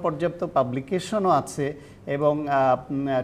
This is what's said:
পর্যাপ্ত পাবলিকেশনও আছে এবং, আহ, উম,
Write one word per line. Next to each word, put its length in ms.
পর্যাপ্ত 520
পাবলিকেশনও 760
আছে 440
এবং, 420
আহ, 440
উম, 160